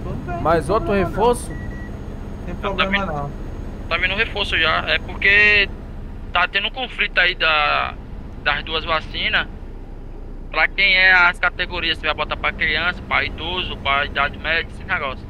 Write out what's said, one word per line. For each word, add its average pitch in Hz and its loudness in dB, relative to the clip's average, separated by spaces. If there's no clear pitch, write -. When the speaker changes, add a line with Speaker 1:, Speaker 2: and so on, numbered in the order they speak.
Speaker 1:
Tudo - -4
bem, - -4
Speaker 2:
Mais 156 4
Speaker 1:
não 185 2
Speaker 2:
outro 226 2
Speaker 1:
tem 196 4
problema - -
não. 185 2
Speaker 2:
reforço? - 0
Speaker 1:
Tem 175 -6
Speaker 3:
Tá, - -8
Speaker 1:
problema 160 0
Speaker 3:
tá 202 2
vindo, 180 -2
Speaker 1:
não. 143 -4
Speaker 3:
tá 165 0
vindo 185 0
um - -2
reforço 202 0
já, 165 4
é 160 4
porque 202 6
tá 180 4
tendo 196 -2
um 226 -4
conflito 208 -2
aí 180 4
da, 147 2
das 147 0
duas 160 -4
vacinas. 165 -2
Pra 156 2
quem 190 2
é 185 8
as 180 6
categorias, 175 -2
você 156 -4
vai 151 0
botar 147 -2
pra 147 -2
criança, 156 0
pra 131 2
idoso, 156 -6
pra 139 0
idade 143 -2
média, 160 -2
esse - -12
negócio. 151 -4